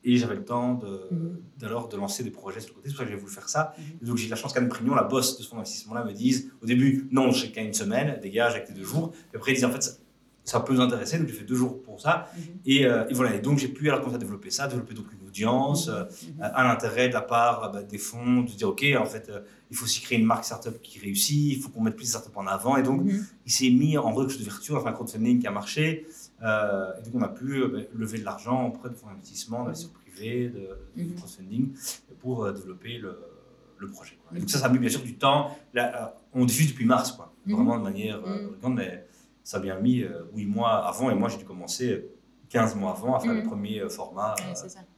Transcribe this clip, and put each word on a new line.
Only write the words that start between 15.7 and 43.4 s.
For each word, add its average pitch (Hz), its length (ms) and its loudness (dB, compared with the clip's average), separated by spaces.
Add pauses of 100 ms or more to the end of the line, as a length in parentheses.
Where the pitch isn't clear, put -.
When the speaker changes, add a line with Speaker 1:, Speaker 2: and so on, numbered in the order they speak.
Speaker 2:
Mhm. 113 80 -2
Speaker 1:
euh, 95 80 -4
Speaker 2:
Mhm. 90 40 -8 (360)
Speaker 1:
euh, - 120 -2
un 127 140 6
intérêt 117 380 2
de 120 60 2
la 107 80 2
part, 117 420 4
euh, 101 60 -6
bah, 101 120 -8
des 95 160 -10
fonds, 123 460 2
de 107 80 -4
dire, « 101 180 -2
OK, 117 160 0 (100)
en 113 100 2
fait, 110 240 -10
euh, 101 100 -10 (320)
il 117 40 -12
faut 120 100 -6
aussi - 160 -2
créer 117 180 0
une 110 60 6
marque 113 200 2
startup - 380 -8
qui - 160 -20
réussit, 135 580 2
il - 60 -6
faut - 60 -10
qu'on 113 120 -6
mette 110 140 2
plus - 100 -12
de - 40 -2
startups - 260 -4
en 98 100 -6
avant. » 104 320 2
Et 127 60 4
donc, 139 180 2
Speaker 2:
Mhm. 196 240 2 (220)
Speaker 1:
il 120 40 0
s'est 127 200 6
mis 147 260 6
en 113 140 2
route 127 260 0
de 110 60 -8
vertu, 104 320 -6
enfin, 120 160 -2
un - 20 -4
crowdfunding 120 460 2
qui 113 80 0
a 101 40 -2
marché. 151 540 0 (380)
Euh, 101 560 2
et - 20 -14
donc, 113 140 -10
on 120 80 2
a 98 60 -2
pu, 135 340 -2
euh, 117 60 2
bah, 104 100 -4 (160)
lever 110 240 -4
de 101 60 -8
l'argent 123 420 -2
auprès 123 220 -8
de 120 40 -10
fonds 107 140 -18
d'investissement, 113 560 -10
d'investisseurs 165 320 -8
Speaker 2:
Mhm. - 180 -20
Speaker 1:
privés, 120 360 -4
de, 98 200 -12 (260)
de - 140 -6
Speaker 2:
Mhm. 175 60 -8
Speaker 1:
crowdfunding, - 580 -4 (460)
pour, 123 240 -4
euh, 98 80 -2
développer 98 480 -12
le, 95 180 -12 (600)
le - 80 -12
projet, - 340 -18
quoi. 170 160 -14
Et 180 40 -6
donc, - 100 -4
ça, 139 80 2
ça 127 80 2
a - 20 4
mis 127 80 6
bien 120 120 4
sûr - 120 0
du 117 140 -10
temps. 139 420 4 (160)
Là, 120 300 0
euh, - 360 -6
on 123 60 8
diffuse 131 260 6
depuis 123 140 -2
mars, - 280 6
quoi. - 200 -18 (140)
Speaker 2:
Mhm. 208 80 2
Speaker 1:
Vraiment 233 240 6
de 202 40 -4
manière, 196 440 -4
euh, 202 140 -4
Speaker 2:
Mhm. 202 60 -8 (100)
Speaker 1:
bruyante, 127 200 -2
mais 92 300 -6 (360)
ça - 140 -8
a - 20 0
bien 95 200 -4
mis, 123 220 4
euh, - 220 -6 (100)
huit 104 120 -4
mois 110 400 2
avant. 120 240 0
Et 104 60 4
moi, 110 140 2
j'ai 104 80 -6
dû - 80 -14
commencer 95 640 -4 (400)
quinze 110 260 2
mois 95 160 -2
avant 110 240 0
à - 40 2
faire 117 120 0
Speaker 2:
Mhm. 113 60 2
Speaker 1:
les 107 60 -2